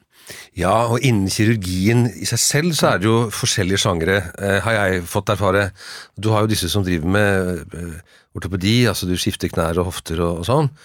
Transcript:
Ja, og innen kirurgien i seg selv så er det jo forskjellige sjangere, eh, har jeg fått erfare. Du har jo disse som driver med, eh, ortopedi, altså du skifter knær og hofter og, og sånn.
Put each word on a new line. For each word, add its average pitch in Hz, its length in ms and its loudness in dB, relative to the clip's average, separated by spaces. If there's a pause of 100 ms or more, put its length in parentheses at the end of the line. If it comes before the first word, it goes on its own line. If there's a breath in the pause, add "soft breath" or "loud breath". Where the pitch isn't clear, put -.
(560 loud breath)
Ja, 87 140 0 (180)
og 123 160 0
innen 104 240 4
kirurgien 107 800 2
i - 160 -10
seg 117 160 -2
selv 156 380 0
så 151 160 2
er 90 80 -2
det 107 80 2
jo 113 60 4 (120)
forskjellige 98 540 -2
sjangere, 92 380 2 (180)
eh, 98 260 0
har 113 140 0
jeg 92 260 0
fått 104 300 -2
erfare. 98 320 2 (460 loud breath)
Du 104 200 -2
har 107 140 2
jo 110 80 0
disse 90 180 -2
som 101 140 0
driver 87 320 0
med, 92 560 0
eh, 82 240 -10 (360 soft breath)
ortopedi, 95 440 0 (100)
altså 90 220 -2
du 90 100 0
skifter 92 320 -2
knær 82 300 0
og 90 100 -4
hofter 85 320 -6
og, 85 160 -2
og 85 80 -6
sånn. 139 240 2 (120)